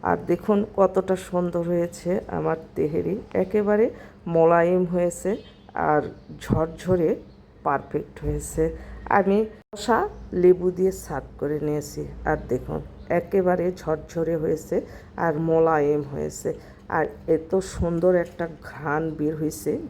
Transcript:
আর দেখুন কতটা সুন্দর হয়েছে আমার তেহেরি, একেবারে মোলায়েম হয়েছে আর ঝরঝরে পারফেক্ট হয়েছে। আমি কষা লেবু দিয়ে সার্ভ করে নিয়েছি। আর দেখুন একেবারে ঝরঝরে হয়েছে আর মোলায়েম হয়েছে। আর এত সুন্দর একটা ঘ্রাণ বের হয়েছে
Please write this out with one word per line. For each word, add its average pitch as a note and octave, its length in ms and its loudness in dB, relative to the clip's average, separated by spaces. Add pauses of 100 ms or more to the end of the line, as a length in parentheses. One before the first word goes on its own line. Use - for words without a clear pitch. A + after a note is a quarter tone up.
আর E3+ 80 4 (120)
দেখুন F#3+ 280 2 (220)
কতটা F#3 360 4 (140)
সুন্দর F3 420 -2
হয়েছে F3 380 -2 (280)
আমার D#3+ 200 0 (180)
তেহেরি, E3 400 -2 (280)
একেবারে G#3 420 2 (500)
মোলায়েম E3+ 480 6 (100)
হয়েছে F3 360 0 (600)
আর D3+ 120 4 (420)
ঝরঝরে E3 680 0 (560)
পারফেক্ট D3 580 -2
হয়েছে। D3+ 400 -2 (560)
আমি G3 180 4 (320)
কষা - 300 0 (420)
লেবু F3+ 260 8 (100)
দিয়ে F#3 140 2 (140)
সার্ভ C3+ 220 -6 (140)
করে D3 160 -2 (100)
নিয়েছি। D3 340 -4 (280)
আর D3+ 80 0 (140)
দেখুন - 280 -4 (400)
একেবারে F3 460 2 (160)
ঝরঝরে D#3+ 600 -2
হয়েছে D#3+ 320 -2 (500)
আর E3 80 2 (140)
মোলায়েম D#3+ 540 4 (100)
হয়েছে। D3+ 380 -6 (480)
আর D#3 80 2 (300)
এত D#3+ 160 -4 (240)
সুন্দর E3+ 360 2 (140)
একটা E3+ 200 -8 (220)
ঘ্রাণ D3+ 360 -4 (140)
বের D3+ 220 0
হয়েছে D#3 320 -4 (180)